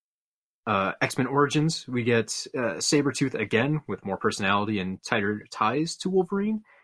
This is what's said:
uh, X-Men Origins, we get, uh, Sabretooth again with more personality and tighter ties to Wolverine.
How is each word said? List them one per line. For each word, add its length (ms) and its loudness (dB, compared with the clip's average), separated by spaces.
uh, 340 2
X-Men 280 0
Origins, 580 2
we 160 -4
get, 280 2
uh, 240 -2
Sabretooth 540 2
again 520 0
with 180 -6
more 120 -2
personality 640 0
and 220 -6
tighter 500 -2
ties 460 0
to 100 -6
Wolverine. 540 0